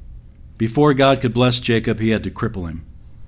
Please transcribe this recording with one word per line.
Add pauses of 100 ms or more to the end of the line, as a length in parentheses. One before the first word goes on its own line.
(560)
Before
God
could
bless
Jacob,
he
had
to
cripple
him. (420)